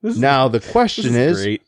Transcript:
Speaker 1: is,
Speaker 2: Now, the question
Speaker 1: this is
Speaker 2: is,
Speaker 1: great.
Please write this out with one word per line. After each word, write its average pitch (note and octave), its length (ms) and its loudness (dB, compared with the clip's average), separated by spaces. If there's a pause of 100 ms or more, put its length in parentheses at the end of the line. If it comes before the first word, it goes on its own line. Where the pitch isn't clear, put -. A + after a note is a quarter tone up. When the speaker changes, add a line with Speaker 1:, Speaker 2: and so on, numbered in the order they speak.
Speaker 1:
is, A3 160 -4
Speaker 2:
Now, C3+ 280 2
the A#2 140 0
question A3 500 -2
Speaker 1:
this A#2+ 40 2
is C#3 240 2
Speaker 2:
is, - 40 -4
Speaker 1:
great. G#2 240 -4